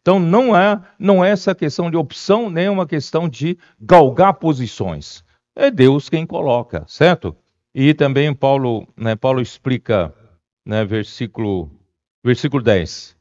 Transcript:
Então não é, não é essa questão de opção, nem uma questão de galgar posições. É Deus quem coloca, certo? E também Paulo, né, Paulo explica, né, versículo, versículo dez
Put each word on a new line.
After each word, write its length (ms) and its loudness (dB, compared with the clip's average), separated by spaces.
Então 180 2
não 360 2
é, 260 2
não 240 4
é 80 4
essa 240 -2
questão 340 -4
de 80 -2
opção, 520 -2
nem 200 -2
uma 160 -2
questão 420 -4
de 300 -6
galgar 560 4
posições. 880 -6
É 160 0
Deus 380 4
quem 160 -4
coloca, 640 -4
certo? 480 0
E 200 2
também 400 0
Paulo, 600 -2
né, 200 -4
Paulo 260 -2
explica, 720 -4
né, 200 -2
versículo, 840 -6
versículo 380 -2
dez 600 -2